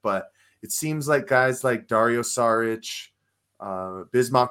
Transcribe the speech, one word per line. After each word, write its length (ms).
But 280
it 80
seems 380
like 180
guys 380
like 240
Dario 340
Saric, 840
uh, 540
Bismack 380